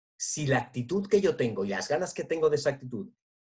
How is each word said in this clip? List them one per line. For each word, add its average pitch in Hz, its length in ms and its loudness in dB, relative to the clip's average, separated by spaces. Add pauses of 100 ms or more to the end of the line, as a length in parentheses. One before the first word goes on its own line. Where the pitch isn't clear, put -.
(180)
si - 300 -4
la 131 120 4
actitud 170 480 -4
que 208 120 6
yo 185 160 4
tengo 104 300 0
y 101 40 -2
las 92 200 -2
ganas 175 240 -2
que 170 100 -6
tengo 156 260 2
de 147 60 2
esa 143 140 2
actitud 123 420 -6 (300)